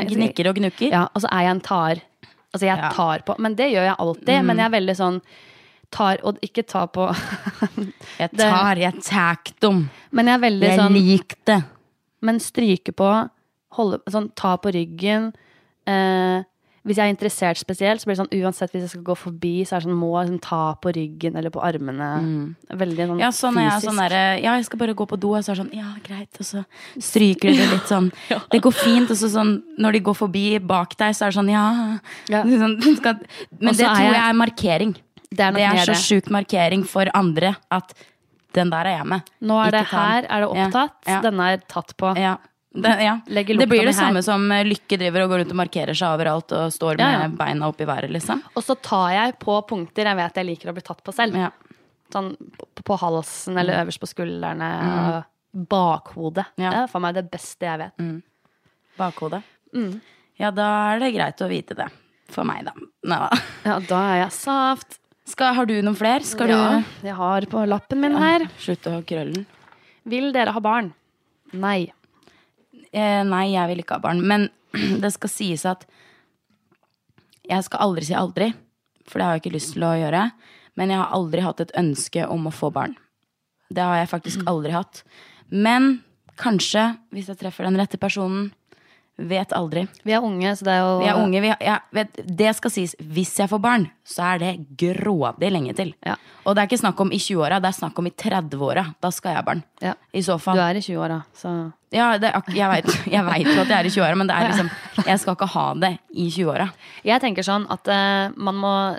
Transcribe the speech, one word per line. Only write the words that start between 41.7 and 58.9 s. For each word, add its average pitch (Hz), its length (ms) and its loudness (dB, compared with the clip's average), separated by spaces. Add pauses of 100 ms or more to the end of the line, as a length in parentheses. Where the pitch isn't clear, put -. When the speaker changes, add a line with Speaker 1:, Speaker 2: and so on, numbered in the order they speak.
Speaker 2:
på. 190 180 0
Speaker 1:
Ja. 190 200 0 (400)
Det, 208 160 2 (100)
ja. 214 140 2 (120)
Speaker 2:
Legger 208 300 0
Speaker 1:
Det 247 120 6
blir 233 120 6
Speaker 2:
lukta 220 40 4
Speaker 1:
det - 0 -
Speaker 2:
mi 269 80 4
her. 190 200 2
Speaker 1:
samme 180 100 2
som, 202 280 2
eh, 202 120 2
Lykke 208 340 -2
driver 180 260 0
og 185 60 0
går 185 120 2
rundt 175 100 -4
og 180 60 -4
markerer 160 380 -2
seg 175 140 0
overalt 160 440 -2
og 160 200 -2
står 160 260 -2
Speaker 2:
Ja, 262 120 4
ja. 170 160 0
Speaker 1:
med 160 100 -6
beina 147 300 -2
opp 151 140 -6
i 151 40 -6
været, 143 260 -4
liksom. 220 300 -4 (140)
Speaker 2:
Og 233 80 -4
så 262 180 -2
tar 185 300 0
jeg 226 280 0
på 208 180 0 (100)
punkter 208 380 -4
jeg 202 120 0
vet 175 180 -2
jeg 185 100 -4
liker 175 240 -8
å 175 40 -6
bli 175 80 -14
tatt - 220 -14
på 196 100 -12
selv. 226 220 0
Speaker 1:
Ja. 185 140 0 (600)
Speaker 2:
Sånn 95 260 -6
på, - 280 -20 (180)
på 202 160 0
halsen 170 580 -4
eller 180 160 0
Speaker 1:
Mm. 175 140 0
Speaker 2:
øverst 170 120 -10
på 180 100 -12
skuldrene 170 600 -6 (120)
Speaker 1:
Mm. 175 160 -2 (200)
Speaker 2:
og... - 500 -12
bakhodet. 170 800 -2 (120)
Speaker 1:
Ja. 185 120 -2
Speaker 2:
Det 208 100 0
er 247 80 -2
for 185 120 -6
meg 175 160 -2
det 180 160 -6
beste - 300 -14
jeg 165 180 -4
vet. 185 180 -14
Speaker 1:
Mm. 165 240 -8 (760)